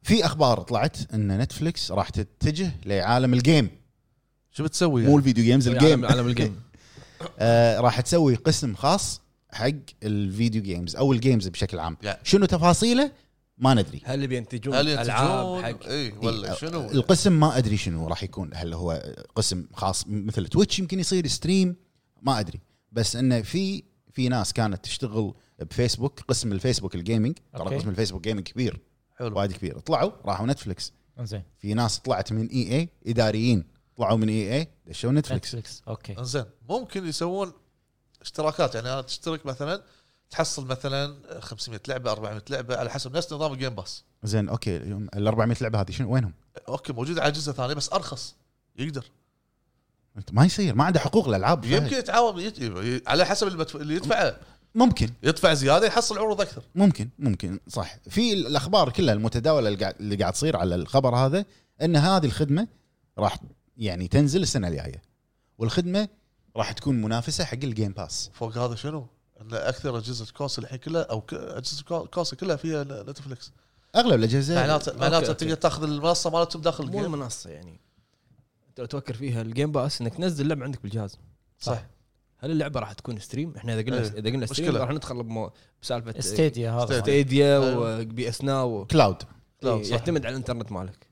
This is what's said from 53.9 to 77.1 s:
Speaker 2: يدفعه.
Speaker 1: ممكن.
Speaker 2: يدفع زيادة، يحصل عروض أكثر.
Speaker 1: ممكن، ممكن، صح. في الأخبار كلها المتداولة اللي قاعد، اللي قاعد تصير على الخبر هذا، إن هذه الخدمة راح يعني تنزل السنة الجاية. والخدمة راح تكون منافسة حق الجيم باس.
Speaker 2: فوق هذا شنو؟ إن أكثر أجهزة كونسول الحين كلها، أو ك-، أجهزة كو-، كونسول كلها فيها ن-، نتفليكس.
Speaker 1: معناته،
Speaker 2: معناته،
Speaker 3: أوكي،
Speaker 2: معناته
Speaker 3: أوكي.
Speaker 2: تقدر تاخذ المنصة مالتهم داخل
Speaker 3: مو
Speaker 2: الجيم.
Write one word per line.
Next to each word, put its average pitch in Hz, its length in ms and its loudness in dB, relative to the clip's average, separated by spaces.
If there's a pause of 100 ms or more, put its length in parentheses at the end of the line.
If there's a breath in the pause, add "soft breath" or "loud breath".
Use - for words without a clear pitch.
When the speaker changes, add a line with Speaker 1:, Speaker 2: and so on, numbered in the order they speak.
Speaker 2:
يدفعه. 165 420 0 (380 soft breath)
Speaker 1:
ممكن. 220 360 4 (120)
Speaker 2:
يدفع 160 320 4
زيادة، 147 320 4
يحصل 220 320 0
عروض 208 220 0
أكثر. 135 220 -4 (120)
Speaker 1:
ممكن، 170 340 4 (100)
ممكن، 98 500 -2
صح. - 280 -8 (120)
في 226 240 0
الأخبار 151 580 2
كلها 139 240 2
المتداولة 113 540 2
اللي 101 100 -2
قاعد، 95 220 -2
اللي 101 160 -4
قاعد 90 160 2
تصير - 240 0
على 87 180 0
الخبر 123 420 2
هذا، 135 280 2 (380 soft breath)
إن 165 140 4
هذه 170 300 4
الخدمة 151 420 0 (500)
راح 104 180 0 (400)
يعني 90 320 -4
تنزل 147 340 4
السنة 104 260 -2
الجاية. 69 340 -8 (560)
والخدمة 180 500 0 (480)
راح 110 160 -2
تكون 123 300 0
منافسة 120 420 -2
حق 123 180 -8
الجيم 110 300 -2
باس. - 420 -10
Speaker 2:
فوق 117 240 -8
هذا 120 160 -2
شنو؟ 143 320 -10 (340)
إن 110 140 -14
أكثر 120 440 -4
أجهزة 113 280 -10 (100)
كونسول 135 280 -8
الحين 127 140 -14
كلها، 160 240 -6
أو 110 180 -6
ك-، - 140 -12
أجهزة - 480 -10
كو-، - 320 -8
كونسول - 240 -6
كلها 180 180 -2
فيها 151 280 -4
ن-، 127 260 -12
نتفليكس. 139 420 -16 (420)
Speaker 1:
معناته، 233 200 6
Speaker 2:
معناته، 139 760 4
Speaker 3:
أوكي، 120 100 -8
Speaker 2:
معناته 147 280 4
Speaker 3:
أوكي. 156 160 -2
Speaker 2:
تقدر 160 100 0
تاخذ 151 280 0
المنصة 156 480 0
مالتهم 165 320 0
داخل 156 220 0
Speaker 3:
مو 180 140 -4
Speaker 2:
الجيم. 185 160 -2